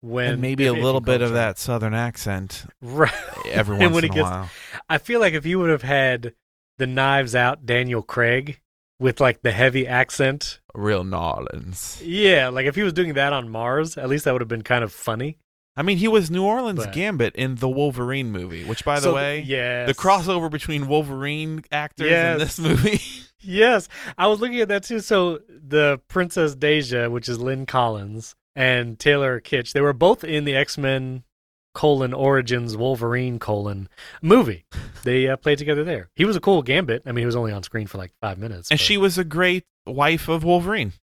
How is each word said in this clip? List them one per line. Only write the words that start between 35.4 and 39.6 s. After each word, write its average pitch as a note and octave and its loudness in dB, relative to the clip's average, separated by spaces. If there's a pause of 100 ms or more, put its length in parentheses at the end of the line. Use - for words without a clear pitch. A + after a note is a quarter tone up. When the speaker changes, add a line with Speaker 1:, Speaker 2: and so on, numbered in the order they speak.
Speaker 1:
together D3 -2
there. C3 -6
He E3 4
was G#3+ 2
a F3 0
cool F#3 4
Gambit. C3 0
I B2+ -6
mean, A#2 0
he A#2+ 0
was A#2 0
only A2+ -2
on G2+ -6
screen G#2+ -6
for, F#2+ -14
like, F#2 -10 (100)
five G2 -6
minutes, G#2 -6
Speaker 2:
And D3+ 2
Speaker 1:
but - 0
Speaker 2:
she G#3 2
was F#3+ 2
a F#3 0
great F3+ 0 (220)